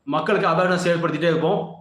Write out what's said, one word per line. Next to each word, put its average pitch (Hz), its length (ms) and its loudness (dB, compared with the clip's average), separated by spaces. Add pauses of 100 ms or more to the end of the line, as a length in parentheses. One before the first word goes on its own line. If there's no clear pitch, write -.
மக்களுக்கு 165 440 0
அவேர்னஸ் 175 400 0
ஏற்படுத்திட்டே 165 460 0
இருப்போம். 160 260 0 (220)